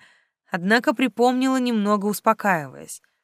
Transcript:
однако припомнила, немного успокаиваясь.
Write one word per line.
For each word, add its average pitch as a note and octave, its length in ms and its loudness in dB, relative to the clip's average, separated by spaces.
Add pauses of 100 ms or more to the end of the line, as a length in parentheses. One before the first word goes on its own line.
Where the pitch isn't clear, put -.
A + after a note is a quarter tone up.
(480)
однако G#3+ 460 0
припомнила, B3+ 640 2
немного G#3 480 0
успокаиваясь. F3 960 -2 (220)